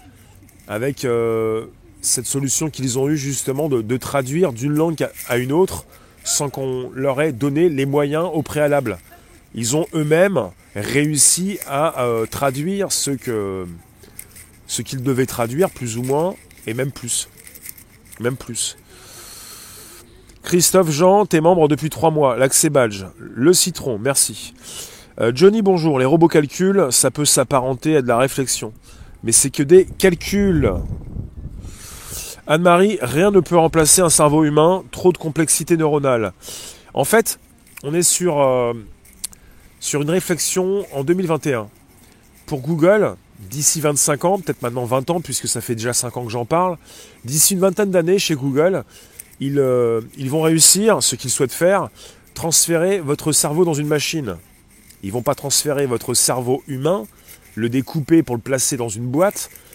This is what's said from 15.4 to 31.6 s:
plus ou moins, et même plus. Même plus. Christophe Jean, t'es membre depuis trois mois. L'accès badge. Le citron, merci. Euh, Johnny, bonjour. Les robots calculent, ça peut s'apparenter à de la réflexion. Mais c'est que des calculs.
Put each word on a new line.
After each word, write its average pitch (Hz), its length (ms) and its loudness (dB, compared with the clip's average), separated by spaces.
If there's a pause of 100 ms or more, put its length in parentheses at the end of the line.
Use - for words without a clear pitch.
plus 117 300 -8
ou 123 40 -6
moins, 151 320 -2 (320)
et 113 60 -6
même 131 180 -4
plus. - 380 -8 (880)
Même 120 180 -2
plus. - 420 -10 (1600)
Christophe 175 480 2
Jean, 185 360 4
t'es 160 160 2
membre 165 260 4
depuis 151 220 0
trois 160 200 0
mois. 139 260 2
L'accès 139 340 2
badge. 110 340 2 (140)
Le 113 340 2
citron, 139 460 0
merci. 117 560 -2 (680)
Euh, 117 140 2
Johnny, 202 260 6
bonjour. 165 380 2
Les 127 80 2
robots 160 220 6
calculent, 170 600 2
ça 131 200 2
peut 147 160 -2
s'apparenter 135 720 0
à 135 60 4
de 120 60 -4
la 117 80 4
réflexion. 127 560 -2 (500)
Mais 113 100 -2
c'est - 180 2
que - 120 -2
des 180 220 8
calculs. 180 880 0 (1700)